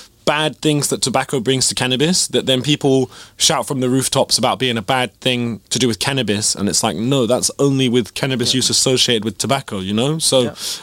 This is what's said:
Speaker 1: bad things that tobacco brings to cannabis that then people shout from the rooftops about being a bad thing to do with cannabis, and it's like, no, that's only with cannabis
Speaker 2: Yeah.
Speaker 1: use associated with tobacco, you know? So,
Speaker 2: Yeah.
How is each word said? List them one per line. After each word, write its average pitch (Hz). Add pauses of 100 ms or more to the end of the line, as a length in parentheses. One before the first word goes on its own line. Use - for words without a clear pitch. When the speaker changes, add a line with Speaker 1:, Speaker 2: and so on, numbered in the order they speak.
(240)
Speaker 1:
bad 156
things 147
that 123
tobacco 131
brings 127
to -
cannabis 127
that -
then 131
people 135 (280)
shout 139
from 139
the 127
rooftops 131
about 110
being 123
a 110
bad 127 (140)
thing 120 (120)
to -
do 123
with 110
cannabis, 110
and 101
it's 78
like, 104
no, 127
that's 117
only 135
with 120
cannabis 120
Speaker 2:
Yeah. 131
Speaker 1:
use 117
associated 120
with 110
tobacco, 123
you 95
know? 135
So, 139
Speaker 2:
Yeah. 117 (280)